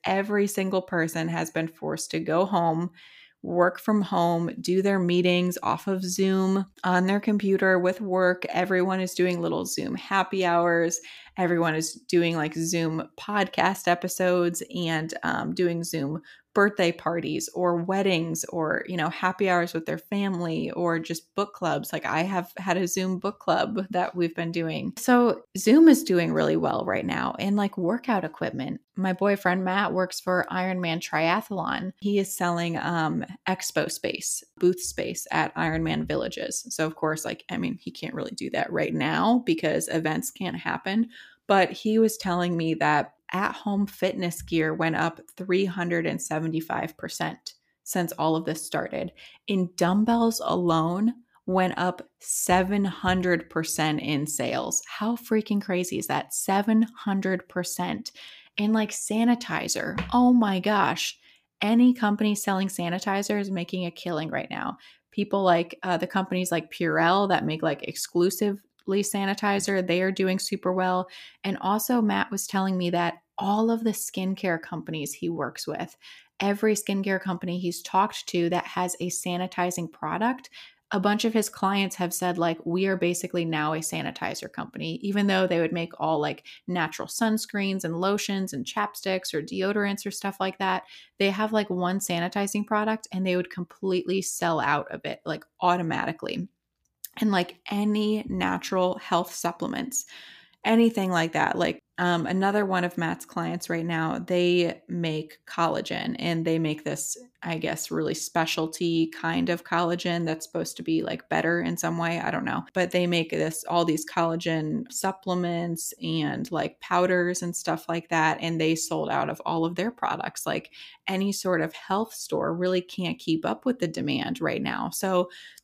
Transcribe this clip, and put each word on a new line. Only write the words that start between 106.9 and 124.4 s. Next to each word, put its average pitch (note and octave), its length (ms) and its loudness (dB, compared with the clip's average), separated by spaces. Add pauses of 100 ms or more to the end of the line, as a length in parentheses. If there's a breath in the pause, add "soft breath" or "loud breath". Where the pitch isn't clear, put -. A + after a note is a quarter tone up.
I E3 160 -4
guess, D#3 320 -4
really D#3+ 240 -2
specialty E3 960 0
kind E3+ 380 -2
of E3+ 140 -2
collagen F3 640 0
that's D#3+ 220 -4
supposed E3 300 -6
to - 60 -12
be, D#3+ 200 0
like, E3 260 -8
better E3 320 2
in E3+ 160 -2
some E3 220 -2
way. E3 200 -2
I - 120 -2
don't - 140 -4
know. - 180 -2 (100)
But F3+ 160 0
they F3+ 160 2
make E3+ 240 2
this, D#3+ 400 -2
all E3+ 160 4
these D#3+ 240 0
collagen E3 800 -2
supplements F3 1080 -4
and, D3+ 500 -2
like, - 280 -2
powders F3+ 640 2
and F3 120 -4
stuff E3 320 -4
like E3+ 220 -4
that. D#3+ 320 2
And E3 180 -2
they D#3+ 140 2
sold D#3+ 380 -2
out D3+ 180 0
of - 160 -6
all E3 180 0
of F3 120 -2
their G#3 160 -2
products. - 560 -4
Like, - 240 -4 (360 loud breath)
any F#3+ 240 0
sort F3+ 300 0
of D#3+ 120 -2
health G#3 420 -4
store - 400 -2
really F3+ 260 0
can't F3 380 -6
keep D#3+ 260 -2
up A3+ 220 -4
with B3+ 100 0
the F3 100 -2
demand - 540 -4